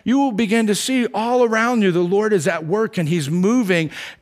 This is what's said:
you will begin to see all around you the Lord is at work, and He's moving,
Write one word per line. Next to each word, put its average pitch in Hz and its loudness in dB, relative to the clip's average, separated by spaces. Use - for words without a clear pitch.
you 262 2
will 277 0
begin 220 0
to 202 2
see 254 -2
all 240 0
around 226 2
you 190 4
the 175 2
Lord 202 0
is 175 0
at 165 -4
work, 214 -2
and 151 -2
He's 156 -2
moving, 180 2